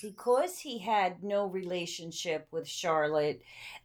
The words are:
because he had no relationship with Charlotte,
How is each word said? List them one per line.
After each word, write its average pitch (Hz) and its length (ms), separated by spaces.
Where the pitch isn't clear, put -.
because 247 580
he 240 200
had 185 440
no 202 220
relationship 175 1040
with 160 160
Charlotte, 151 760